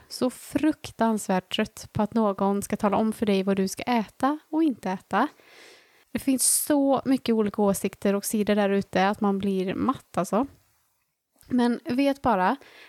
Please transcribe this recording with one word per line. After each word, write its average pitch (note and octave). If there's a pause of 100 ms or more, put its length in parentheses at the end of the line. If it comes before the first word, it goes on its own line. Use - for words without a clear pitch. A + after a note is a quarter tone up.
så B3
fruktansvärt A3+
trött -
på A3
att G3+
någon G3+
ska -
tala G#3
om A3
för A3
dig G3
vad G3
du F#3+
ska -
äta B3 (120)
och D#4
inte B3
äta. G3 (840)
Det A#3+
finns -
så C#4
mycket B3
olika G#3+
åsikter G3
och G3+
sidor G#3
där G3+
ute G3
att G#3
man G3
blir F#3+
matt -
alltså. F#3+ (1000)
Men A#3+
vet C4+
bara G#3+ (320)